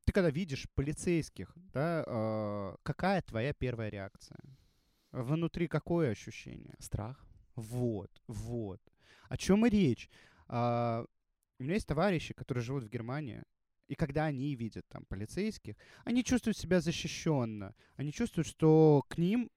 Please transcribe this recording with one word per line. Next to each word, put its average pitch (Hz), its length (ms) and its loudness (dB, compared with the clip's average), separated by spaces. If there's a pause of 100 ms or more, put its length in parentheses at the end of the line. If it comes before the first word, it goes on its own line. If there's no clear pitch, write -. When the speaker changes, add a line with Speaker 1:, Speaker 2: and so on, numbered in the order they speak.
Speaker 1:
ты - 60 4
когда 175 200 6
видишь 147 420 -4
полицейских, 151 840 -2
да, 165 500 -2
э, 107 760 -2
какая 180 380 0
твоя 120 320 -2
первая 117 360 -4
реакция? - 500 -12 (720)
Внутри 156 560 -2
какое 160 440 0
ощущение? - 680 -12
Speaker 2:
Страх. - 460 -8 (300)
Speaker 1:
Вот, 117 560 -4 (160)
вот. 110 540 -8 (480)
О - 80 -6
чем 214 280 4
и 247 40 8
речь. 190 400 2 (380)
А, 120 580 -2 (540)
у 127 40 -10
меня 160 120 -2
есть 214 120 -4
товарищи, 165 460 0
которые 123 300 -4
живут 131 200 -4
в 107 60 -12
Германии, 120 540 -8 (440)
И 135 80 -6
когда 151 300 0
они 143 300 -2
видят 110 320 -8
там 85 180 -14
полицейских, 107 680 -6 (300)
они 247 180 0
чувствуют 226 340 2
себя 170 240 4
защищенно. 123 920 -2 (240)
Они 143 140 -6
чувствуют, 196 360 -2
что 156 600 8
к - 100 -10
ним 208 400 2